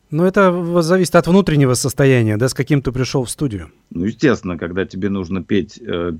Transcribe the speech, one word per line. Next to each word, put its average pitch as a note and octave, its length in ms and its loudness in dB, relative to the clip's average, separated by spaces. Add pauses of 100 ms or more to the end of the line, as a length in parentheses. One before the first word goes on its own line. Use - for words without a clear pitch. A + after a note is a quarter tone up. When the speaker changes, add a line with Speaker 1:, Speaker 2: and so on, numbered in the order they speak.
(100)
Speaker 1:
Но D#3+ 160 0
это F#3+ 240 4
в-, F3 320 0
зависит F3 320 0
от E3+ 140 6
внутреннего D#3 460 4
состояния, A#2+ 640 2
да, B2 120 0
с - 60 -4
каким C#3 280 0
ты - 100 -4
пришел B2+ 320 -4
в A2 60 -10
студию. G2+ 400 -6 (240)
Speaker 2:
Ну, F2 120 -4
естественно, G#2 520 -2
когда F2+ 260 -4
тебе F#2+ 240 -6
нужно F#2+ 340 -4
петь, - 380 -4
э, F2 400 -6